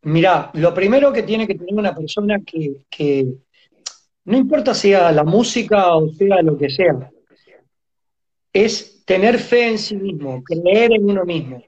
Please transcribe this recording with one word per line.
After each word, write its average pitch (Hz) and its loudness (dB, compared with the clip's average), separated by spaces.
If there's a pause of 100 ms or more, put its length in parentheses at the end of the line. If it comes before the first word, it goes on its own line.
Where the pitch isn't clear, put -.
Mirá, 160 0
lo 165 0
primero 240 2
que 226 -4
tiene 220 -4
que 180 -4
tener 175 -10
una 202 -4
persona 202 -4
que, 147 -8
que, 139 -2 (960)
no 220 0
importa 262 0
sea 185 4
la 151 2
música 196 2
o 156 2
sea 190 2
lo 156 0
que 139 -2
sea, 135 -2 (1400)
es - -2
tener 208 2
fe 240 0
en 220 -2
sí - -8
mismo, 143 -8
creer 196 2
en 202 2
uno 190 -2
mismo. 131 -8